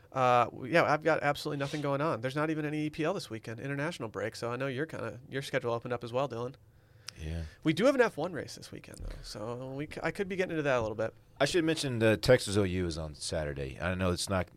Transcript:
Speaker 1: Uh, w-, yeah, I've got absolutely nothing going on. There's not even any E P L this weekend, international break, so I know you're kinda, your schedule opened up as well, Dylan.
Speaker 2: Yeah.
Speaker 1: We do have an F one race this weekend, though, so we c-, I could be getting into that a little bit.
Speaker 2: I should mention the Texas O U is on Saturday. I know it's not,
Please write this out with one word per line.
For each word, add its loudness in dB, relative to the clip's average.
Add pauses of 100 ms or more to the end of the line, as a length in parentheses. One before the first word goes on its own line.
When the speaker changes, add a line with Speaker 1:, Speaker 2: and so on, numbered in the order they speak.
(120)
Speaker 1:
Uh, 6
w-, -6
yeah, 6
I've 2
got 2
absolutely 0
nothing -4
going 0
on. 0
There's -4
not 0
even -2
any -2
E -4
P -4
L 2
this -8
weekend, -10
international -4
break, -4
so -4
I -4
know -4
you're -4
kinda, -8 (100)
your -4
schedule -2
opened -2
up -4
as -8
well, 0
Dylan. -6 (680)
Speaker 2:
Yeah. -4 (200)
Speaker 1:
We 4
do 2
have 6
an 4
F 2
one -4
race -8
this -16
weekend, -14
though, -8
so -8
we -6
c-, -10
I 0
could -4
be -6
getting 0
into 0
that 4
a 2
little -2
bit. -2 (280)
Speaker 2:
I 4
should 4
mention 0
the 8
Texas 6
O 6
U 0
is -2
on -6
Saturday. -4
I 0
know 2
it's -2
not, 0